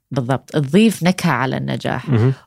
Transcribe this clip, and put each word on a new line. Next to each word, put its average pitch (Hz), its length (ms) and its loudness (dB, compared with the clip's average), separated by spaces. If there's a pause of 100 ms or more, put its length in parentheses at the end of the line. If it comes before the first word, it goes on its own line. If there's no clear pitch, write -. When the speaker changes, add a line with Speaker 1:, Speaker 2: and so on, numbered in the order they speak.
(100)
Speaker 1:
بالضبط. 127 400 -2
تضيف 165 520 2
نكهة 170 300 0
على 131 240 0
النجاح. 135 520 -4
Speaker 2:
مهم. 123 240 2 (140)